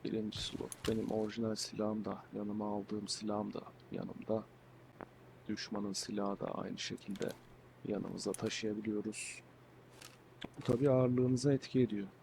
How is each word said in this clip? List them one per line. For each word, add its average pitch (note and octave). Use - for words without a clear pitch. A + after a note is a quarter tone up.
birinci G#2+
slot -
benim A2
orijinal A2
silahım G#2+
da, G2
yanıma G#2
aldığım G#2
silahım G#2
da -
yanımda. G#2
Düşmanın G#2
silahı G2+
da -
aynı F#2+
şekilde -
yanımızda F#2+
taşıyabiliyoruz. G#2+
Bu -
tabii B2+
ağırlığınıza B2+
etki C3
ediyor. G#2